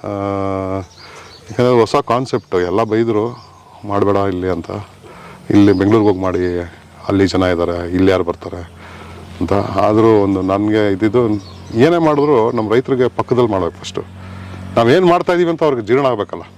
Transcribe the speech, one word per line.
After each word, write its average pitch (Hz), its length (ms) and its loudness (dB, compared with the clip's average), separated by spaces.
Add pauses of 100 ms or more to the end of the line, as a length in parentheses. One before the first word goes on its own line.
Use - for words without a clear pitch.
ಆ, 98 60 -10 (1300)
ಯಾಕಂದ್ರೆ 123 360 2
ಹೊಸ 110 160 2
ಕಾನ್ಸೆಪ್ಟ್, 123 600 -2
ಎಲ್ಲ 90 280 0
ಬೈದ್ರು, 113 600 -2 (420)
"ಮಾಡ್ಬೇಡ 101 300 -2
ಇಲ್ಲಿ" 92 340 -2
ಅಂತ. 87 220 -6 (800)
ಇಲ್ಲಿ 101 220 6
ಬೆಂಗಳೂರಿಗೆ 101 360 4
ಹೋಗಿ 92 120 2
ಮಾಡಿ, 90 400 -2 (480)
ಅಲ್ಲಿ 98 200 2
ಜನ 95 160 0
ಇದ್ದಾರೆ, 87 520 -2
ಇಲ್ಲಿ 95 160 4
ಯಾರು 92 120 2
ಬರ್ತಾರೆ 87 460 -8 (720)
ಅಂತ. 87 120 -2
ಆದ್ರೂ 104 680 2
ಒಂದು 95 180 0
ನನ್ಗೆ 104 500 0
ಇದ್ದಿದ್ದು, 110 380 0 (440)
ಏನೇ 147 240 4
ಮಾಡಿದ್ರು 147 540 2
ನಮ್ಮ 110 220 -2
ರೈತರಿಗೆ 127 340 0
ಪಕ್ಕದಲ್ಲಿ 120 420 0
ಮಾಡ್ಬೇಕು 92 340 -4
ಫಸ್ಟು. - 200 -10 (720)
ನಾವೇನ್ 127 300 4
ಮಾಡ್ತಾ 175 280 2
ಇದೀವಿ 175 160 2
ಅಂತ 165 140 -2
ಅವ್ರಿಗೆ 127 240 0
ಜೀರ್ಣ 135 180 2
ಆಗ್ಬೇಕಲ್ಲ. 101 360 -2 (160)